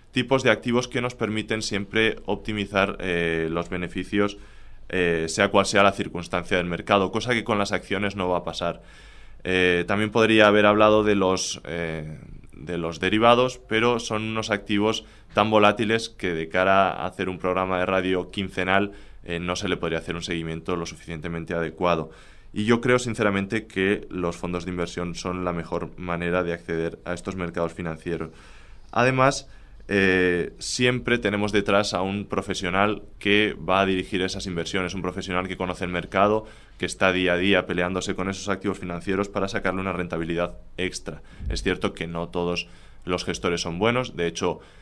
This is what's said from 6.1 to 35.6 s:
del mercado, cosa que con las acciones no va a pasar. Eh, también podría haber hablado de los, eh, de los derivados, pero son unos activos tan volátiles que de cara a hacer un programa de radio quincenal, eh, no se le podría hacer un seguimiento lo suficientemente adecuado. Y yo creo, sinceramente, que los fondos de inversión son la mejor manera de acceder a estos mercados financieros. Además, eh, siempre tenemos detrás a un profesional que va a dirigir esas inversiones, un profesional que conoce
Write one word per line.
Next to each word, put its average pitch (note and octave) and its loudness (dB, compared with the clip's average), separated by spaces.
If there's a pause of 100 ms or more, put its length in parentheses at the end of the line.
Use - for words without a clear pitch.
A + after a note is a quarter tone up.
del F2 0
mercado, F2 2
cosa A2+ -2
que A2+ 0
con A2 0
las G2+ -2
acciones G2 -4
no F#2 -2
va F2+ 2
a F2 -4
pasar. E2+ -6 (640)
Eh, F2+ 4
también G#2 0
podría A2 8
haber G#2 8
hablado G#2+ 6
de G#2+ 4
los, F#2 0
eh, D#2+ -8 (320)
de E2+ -8
los E2 -6
derivados, A#2 4
pero A#2 2
son A2 -4
unos A2 -4
activos G#2 0 (280)
tan G#2+ 4
volátiles G#2+ 4
que F2+ -4
de D#2+ -4
cara F#2+ 4
a D2+ -4
hacer F#2 -4
un F2+ -6
programa F#2 0
de F2+ 0
radio F#2 0
quincenal, F#2+ 0 (320)
eh, F2 -6
no F2+ -2
se G2 -4
le F2+ 0
podría E2 -2
hacer E2+ -6
un E2+ -8
seguimiento E2 -6
lo E2+ -4
suficientemente E2 -8
adecuado. E2+ 0 (480)
Y G#2+ -2
yo A#2 4
creo, B2 4
sinceramente, G#2 -2
que F#2+ 0
los E2+ -4
fondos F2 -6
de F2+ -6
inversión F2 -4
son F2+ -6
la F2+ -2
mejor E2+ -6
manera F2 -2
de E2+ -2
acceder E2 -4
a E2+ -6
estos F#2 -8
mercados E2+ -4
financieros. D#2+ -6 (640)
Además, C3 2 (400)
eh, F#2 2
siempre B2 0
tenemos G#2 0
detrás G2+ 2
a F2+ 0
un G2 -4
profesional F#2+ -2 (160)
que G#2 2
va F#2 2
a G2 2
dirigir F#2 0
esas F#2+ -4
inversiones, F2+ -4
un F#2 -6
profesional F#2 -4
que F2+ -8
conoce F2+ -4